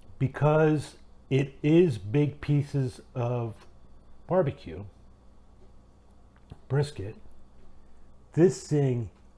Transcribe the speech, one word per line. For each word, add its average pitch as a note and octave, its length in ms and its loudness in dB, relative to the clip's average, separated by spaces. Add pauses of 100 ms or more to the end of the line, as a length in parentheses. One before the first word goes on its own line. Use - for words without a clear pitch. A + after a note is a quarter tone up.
(200)
because D3+ 760 2 (340)
it C#3 340 0
is D#3 360 4
big B2 420 0
pieces C#3+ 600 -2 (140)
of A#2+ 520 -4 (600)
barbecue, - 580 -2 (1800)
brisket, B2 480 -2 (1160)
this F#3 320 4
thing B2+ 420 0 (300)